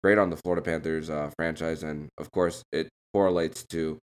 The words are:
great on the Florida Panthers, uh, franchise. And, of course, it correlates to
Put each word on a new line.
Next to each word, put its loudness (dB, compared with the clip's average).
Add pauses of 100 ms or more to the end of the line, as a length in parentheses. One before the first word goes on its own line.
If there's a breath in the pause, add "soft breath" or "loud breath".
great 8
on 4
the -6
Florida -2
Panthers, -2
uh, -4
franchise. -2
And, -8 (100)
of -12
course, 0
it -2 (240)
correlates 2
to -4